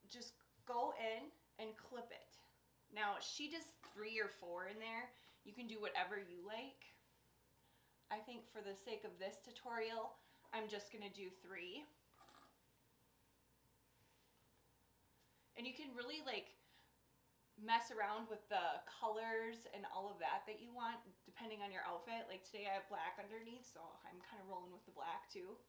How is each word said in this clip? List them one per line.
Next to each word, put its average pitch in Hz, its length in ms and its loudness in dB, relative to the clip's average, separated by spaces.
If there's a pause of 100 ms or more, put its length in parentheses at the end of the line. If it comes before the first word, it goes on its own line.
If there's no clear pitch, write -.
(100)
just 233 240 -8 (320)
go 247 320 8
in 226 320 2 (280)
and 220 180 -2
clip - 340 -6
it. - 280 -12 (540)
Now, 202 280 6
she 294 300 0
does 330 220 -2 (200)
three 214 280 0
or 202 80 6
four 180 380 -2
in 214 120 -2
there. 226 320 -2 (340)
You 208 80 -10
can 240 140 -6
do 220 140 -2
whatever 196 380 4
you 175 280 -6
like. 247 480 -6 (1160)
I 214 80 0
think 226 340 -8
for 220 80 -6
the 196 140 -2
sake 220 300 -2
of 180 140 -6
this 196 260 0
tutorial, 226 680 0 (400)
I'm 220 160 2
just 208 240 -2
gonna 208 180 -4
do 190 200 -4 (120)
three. 185 420 -4 (3750)
And 240 100 -4
you 262 80 -2
can 269 200 -6
really, 269 320 -2
like, 214 280 0 (1000)
mess 226 400 6
around 214 340 4
with 208 220 -2
the 170 340 6
colors 226 880 2
and 202 220 -4
all 196 160 0
of 185 80 -6
that 160 280 6
that 214 120 -4
you 240 160 -10
want, 233 240 0 (260)
depending 214 380 -4
on 202 80 0
your 185 160 0
outfit. 180 400 0
Like, 185 160 -6
today 208 240 -4
I 196 80 4
have 196 160 0
black 180 320 2
underneath, 226 400 -6
so - 180 -10 (220)
I'm 180 240 -8
kinda 208 240 -8
rolling 180 220 0
with - 120 -10
the 180 60 -14
black 165 400 0
too. 190 260 -4 (120)